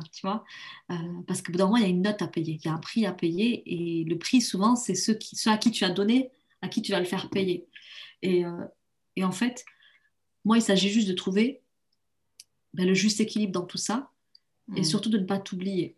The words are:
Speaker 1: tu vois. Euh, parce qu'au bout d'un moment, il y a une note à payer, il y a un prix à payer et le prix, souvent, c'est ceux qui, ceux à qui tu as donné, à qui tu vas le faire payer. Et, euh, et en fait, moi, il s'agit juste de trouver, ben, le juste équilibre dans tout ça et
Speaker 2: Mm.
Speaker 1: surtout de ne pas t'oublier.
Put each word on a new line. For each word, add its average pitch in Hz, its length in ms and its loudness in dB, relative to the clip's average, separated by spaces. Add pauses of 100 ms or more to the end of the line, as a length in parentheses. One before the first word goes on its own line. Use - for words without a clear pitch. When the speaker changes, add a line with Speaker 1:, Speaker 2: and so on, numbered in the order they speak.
(120)
Speaker 1:
tu - 120 -18
vois. 202 200 -4 (480)
Euh, - 20 -4 (320)
parce 180 160 -4
qu'au - 80 -10
bout 175 80 -2
d'un 196 60 4
moment, 214 140 4
il 233 40 6
y 196 40 4
a - 20 2
une 180 140 2
note 208 200 0
à 165 60 -2
payer, 160 340 -4
il - 20 -6
y 165 40 -4
a 160 60 0
un 156 40 -4
prix 214 280 -2
à 180 60 -2
payer 180 540 -2
et 170 380 -2
le 165 140 -2
prix, 254 220 2
souvent, 220 360 2
c'est 196 180 -2
ceux 214 200 0
qui, - 200 -10
ceux - 160 0
à 214 80 4
qui 220 140 2
tu - 120 -2
as 185 60 2
donné, 220 400 2 (300)
à - 80 -6
qui - 120 -6
tu 202 120 -4
vas 185 80 2
le 180 60 0
faire 180 220 -4
payer. 185 380 -2 (560)
Et, 180 240 2
euh, 175 180 -8 (520)
et 185 80 0
en 185 80 2
fait, - 320 -2 (800)
moi, 220 140 6
il 226 40 6
s'agit 196 280 4
juste 208 180 4
de 185 60 0
trouver, 202 460 0 (1120)
ben, 180 120 0
le 190 80 6
juste 202 260 2
équilibre 214 320 0
dans 175 140 -2
tout - 120 -10
ça 247 340 -4 (640)
et - 60 2
Speaker 2:
Mm. - 20 2
Speaker 1:
surtout 202 260 0
de 220 80 4
ne 185 60 -2
pas 196 160 -2
t'oublier. 185 580 -4